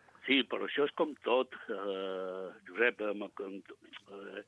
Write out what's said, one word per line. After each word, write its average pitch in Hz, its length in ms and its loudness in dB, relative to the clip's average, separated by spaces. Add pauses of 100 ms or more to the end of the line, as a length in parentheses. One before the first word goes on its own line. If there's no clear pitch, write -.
(280)
Sí, 131 180 6
però 101 220 -2
això 143 180 2
és 143 80 0
com 156 220 0 (100)
tot, 127 300 4 (160)
eh, 95 800 -4 (180)
Josep, 110 320 2
amb, 104 300 -2 (100)
amb, 95 300 -10
eh, 98 760 -14